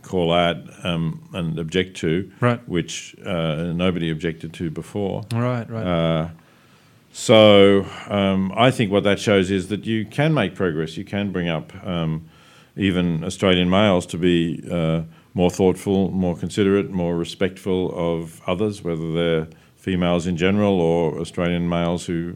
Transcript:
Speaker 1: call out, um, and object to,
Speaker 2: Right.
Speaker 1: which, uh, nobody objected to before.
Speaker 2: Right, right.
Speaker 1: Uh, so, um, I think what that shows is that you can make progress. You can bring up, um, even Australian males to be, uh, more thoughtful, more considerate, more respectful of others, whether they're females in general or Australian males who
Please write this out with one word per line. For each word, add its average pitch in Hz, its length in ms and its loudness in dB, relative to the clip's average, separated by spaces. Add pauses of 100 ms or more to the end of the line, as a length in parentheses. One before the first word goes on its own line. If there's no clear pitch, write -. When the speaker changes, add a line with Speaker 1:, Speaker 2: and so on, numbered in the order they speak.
Speaker 1:
call 85 300 0
out, 85 240 2 (280)
um, 82 360 -4 (140)
and 82 240 -6
object 90 400 -4
to, 90 320 -2 (100)
Speaker 2:
Right. 120 280 0
Speaker 1:
which, - 460 -6 (100)
uh, 82 500 -2
nobody 85 360 0
objected 80 440 -6
to 85 160 -6
before. 98 540 -6 (100)
Speaker 2:
Right, 120 340 -4
right. 113 180 -8
Speaker 1:
Uh, 82 420 0 (840)
so, 101 720 8 (240)
um, 95 480 0
I 123 140 6
think 113 200 0
what 98 140 2
that 98 140 2
shows 95 320 2
is 92 180 -2
that 104 180 -6
you 110 200 -2
can 151 260 0
make 101 220 0
progress. 82 420 -4
You 95 80 -10
can 101 260 -4
bring 87 180 -4
up, 80 240 -4 (140)
um, 82 360 -4 (540)
even 87 480 0
Australian 90 440 2
males 92 380 2
to 87 120 -10
be, 85 520 0
uh, 82 320 -2 (320)
more 90 160 2
thoughtful, 95 600 2
more 90 260 -2
considerate, 98 540 0
more 87 260 -2
respectful 92 800 -4
of 85 520 -4
others, 101 360 -2
whether 82 300 -4
they're 82 340 0 (300)
females 87 500 0
in 90 100 -2
general 98 440 2
or 82 400 2
Australian 87 480 -2
males 85 380 -2
who 87 300 -4